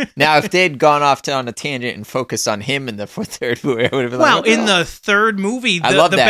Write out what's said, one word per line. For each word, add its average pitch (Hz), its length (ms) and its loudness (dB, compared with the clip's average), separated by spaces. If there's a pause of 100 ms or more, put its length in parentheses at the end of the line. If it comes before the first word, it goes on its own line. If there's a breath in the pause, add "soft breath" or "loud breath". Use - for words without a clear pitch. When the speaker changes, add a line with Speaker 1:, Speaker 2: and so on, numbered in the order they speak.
Speaker 1:
<laughs> - 160 -8
Speaker 2:
Now, 151 200 4
if 165 120 0
they'd 175 300 0
gone 147 240 4
off 139 200 2
to, 147 100 -4
on 127 140 -4
a 117 40 -6
tangent 123 440 -8
and 107 120 -14
focused 123 400 -6
on 104 140 -2
him 135 280 -4
in 104 80 -10
the 101 100 -8
fourth, - 280 -10
<laughs> - 20 -12
third 120 260 -4
movie, 123 220 0
I 127 100 -2
would 139 80 0
have 120 80 -4
been 127 80 -4
Speaker 1:
Well, 269 220 4
Speaker 2:
like, 226 80 -4
"Oh, - 40 6
Speaker 1:
in 226 120 0
Speaker 2:
no." 190 140 2
Speaker 1:
the 160 60 -2
third 208 540 0
movie, 214 440 -2
Speaker 2:
I 123 80 4
Speaker 1:
the, - 60 2
Speaker 2:
love 165 140 6
Speaker 1:
the 190 60 2
Speaker 2:
that - 120 4